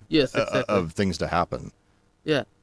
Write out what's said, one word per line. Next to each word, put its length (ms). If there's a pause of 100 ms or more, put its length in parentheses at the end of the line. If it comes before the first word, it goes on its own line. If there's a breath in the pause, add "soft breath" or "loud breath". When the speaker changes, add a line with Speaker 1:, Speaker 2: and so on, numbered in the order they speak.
Speaker 1:
Yes, 280
Speaker 2:
o-, 60
Speaker 1:
exactly. 340
Speaker 2:
of 180
things 260
to 80
happen. 440 (520)
Speaker 1:
Yeah, 200 (200)